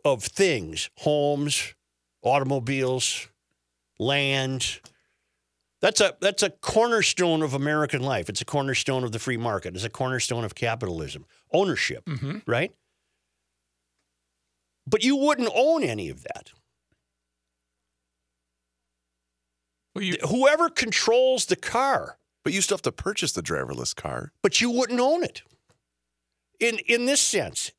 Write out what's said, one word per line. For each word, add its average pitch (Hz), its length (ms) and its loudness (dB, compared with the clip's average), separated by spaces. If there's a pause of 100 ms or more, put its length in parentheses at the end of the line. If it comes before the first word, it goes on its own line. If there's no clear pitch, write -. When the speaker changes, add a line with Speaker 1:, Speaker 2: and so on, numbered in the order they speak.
Speaker 1:
of 131 220 2
things, 104 720 -2
homes, 147 800 0 (480)
automobiles, 131 1040 0 (680)
land, 135 840 -2 (1000)
that's 214 180 4
a, 196 220 2
that's 196 200 2
a 202 60 2
cornerstone 180 960 2
of 143 100 -2
American 147 500 0
life. 117 280 -2
It's 101 100 -6
a - 60 -8
cornerstone 135 580 0
of 117 80 -4
the 113 60 -4
free 123 180 -4
market. 104 380 -4
It's 92 100 -6
a 113 60 -6
cornerstone 127 540 -2
of 101 100 -8
capitalism. 87 720 -6 (260)
Ownership, 160 540 0
Speaker 2:
Mm-hmm. 143 320 -8 (120)
Speaker 1:
right? 123 220 0 (2250)
But 190 160 2
you 262 140 4
wouldn't 269 380 4
own 302 280 4
any 107 280 -2
of - 140 -14
that. - 280 -14 (3500)
Speaker 2:
Well, 196 100 -6
you 185 100 0
Speaker 1:
Th-, 151 160 -2
whoever 294 380 4
controls 254 800 2
the 180 100 0
car. 247 600 0 (240)
Speaker 3:
But 151 100 -2
you 196 80 0
still - 160 0
have - 60 -6
to 127 100 0
purchase - 400 -4
the - 100 -6
driverless 67 540 -6
car. - 360 -8 (100)
Speaker 1:
But - 180 2
you 240 100 2
wouldn't 247 300 0
own 311 240 2
it. - 180 -10 (1160)
In, 226 260 2
in 233 200 2
this 277 160 2
sense, - 560 -2